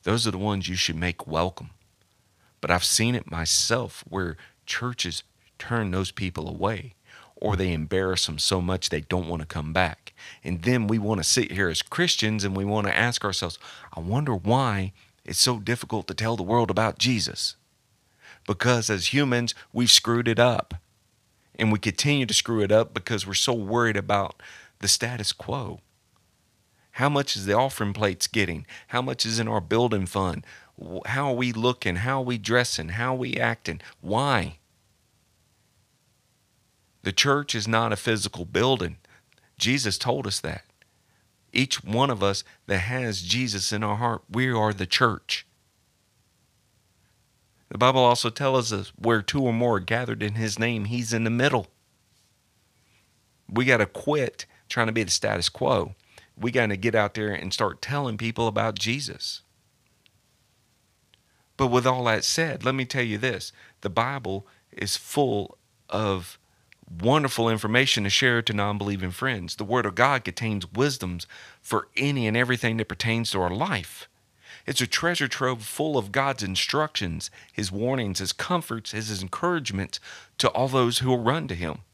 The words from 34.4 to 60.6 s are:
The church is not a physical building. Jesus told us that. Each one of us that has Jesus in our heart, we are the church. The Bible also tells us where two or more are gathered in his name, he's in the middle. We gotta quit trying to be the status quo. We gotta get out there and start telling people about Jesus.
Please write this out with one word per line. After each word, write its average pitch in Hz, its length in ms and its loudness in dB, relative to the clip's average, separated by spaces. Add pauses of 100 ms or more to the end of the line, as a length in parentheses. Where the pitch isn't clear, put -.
The 95 100 -4
church 143 420 2
is 107 140 -4
not 113 240 2
a 104 60 -2
physical 104 480 -2
building. 87 500 2 (600)
Jesus 120 400 0
told 127 280 -2
us 98 140 -2
that. - 240 -8 (880)
Each - 300 0
one 120 260 2
of 104 140 0
us 98 200 2 (220)
that 98 140 2
has 110 420 -2
Jesus 101 500 -2
in 107 120 -2
our 104 120 0
heart, 117 340 -2
we 127 220 0
are 107 220 2
the 95 140 -4
church. - 580 0 (2250)
The 107 80 -8
Bible 127 240 6
also 120 280 6
tells 127 440 0
us 101 240 -4
where 110 240 4
two 139 200 -2
or 123 120 2
more 117 240 2
are - 20 2
gathered 113 420 -2
in 104 140 -2
his 110 240 -2
name, 113 260 0
he's 117 280 -4
in 113 100 0
the 113 60 0
middle. 127 380 2 (1800)
We 117 160 2
gotta 117 200 6
quit - 600 -2 (200)
trying 117 200 0
to 113 60 -2
be 113 100 2
the 87 80 -2
status 101 360 0
quo. 123 460 0 (420)
We 120 140 -2
gotta 113 280 2
get 110 180 0
out 104 180 2
there 107 200 -4
and 92 200 -6
start - 280 -2
telling 131 360 -4
people 117 300 -2
about 107 320 0
Jesus. 113 640 -6 (2250)